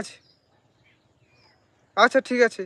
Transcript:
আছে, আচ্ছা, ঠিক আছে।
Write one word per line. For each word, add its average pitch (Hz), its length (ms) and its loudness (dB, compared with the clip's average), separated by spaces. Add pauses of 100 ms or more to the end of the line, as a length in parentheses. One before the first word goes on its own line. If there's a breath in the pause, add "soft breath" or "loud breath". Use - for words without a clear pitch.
আছে, - 140 -6 (1800)
আচ্ছা, 247 320 2
ঠিক 247 200 -2
আছে। 202 180 -14